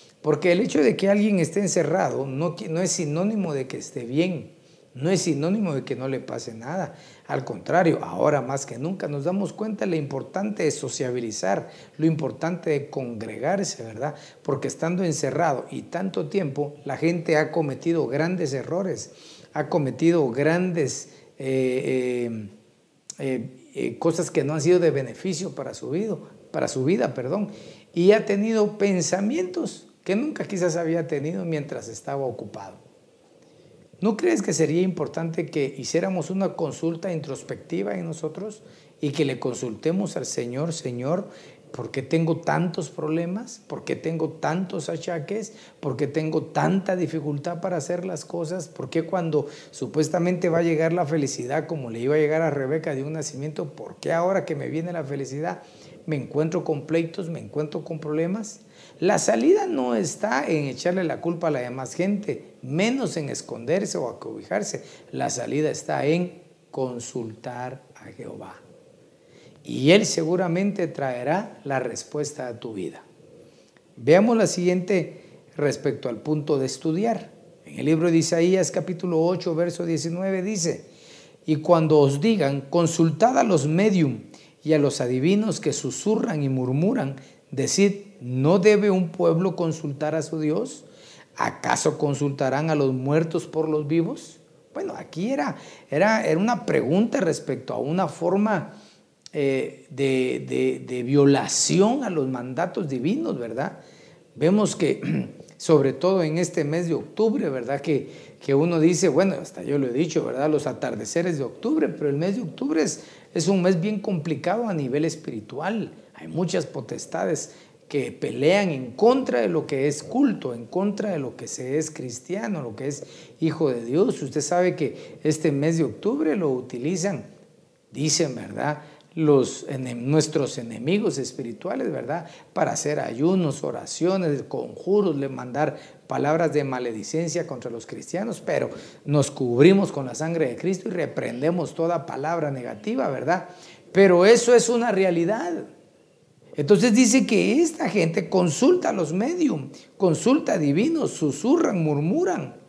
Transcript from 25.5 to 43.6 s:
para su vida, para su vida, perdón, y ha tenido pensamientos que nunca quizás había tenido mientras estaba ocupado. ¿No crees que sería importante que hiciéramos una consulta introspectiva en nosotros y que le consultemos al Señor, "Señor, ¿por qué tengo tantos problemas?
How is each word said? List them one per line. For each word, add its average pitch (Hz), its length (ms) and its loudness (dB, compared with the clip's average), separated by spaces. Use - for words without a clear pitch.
para 127 200 -8
su 123 160 -10
vida, 190 260 -2
para 131 180 -2
su 131 160 -2
vida, 196 280 2
perdón, 156 360 -4
y 180 200 6
ha 220 120 4
tenido 208 520 0
pensamientos 208 1120 0
que 185 140 0
nunca 277 260 -4
quizás 175 320 0
había 170 320 0
tenido 160 380 -4
mientras 147 420 -6
estaba 139 380 -6
ocupado. 101 500 -10
¿No 208 160 2
crees 330 240 0
que 196 100 -2
sería 160 300 2
importante 165 640 -4
que 143 320 -4
hiciéramos 170 520 -2
una 185 260 -2
consulta 165 580 -4
introspectiva 170 840 -6
en 175 80 -6
nosotros 165 580 -10
y 147 120 -2
que 156 120 0
le 131 160 -2
consultemos 131 760 -2
al 127 80 -6
Señor, 127 480 -4
"Señor, 139 560 -4
¿por - 180 -10
qué 135 120 -6
tengo 165 400 0
tantos 165 480 0
problemas? 170 760 -6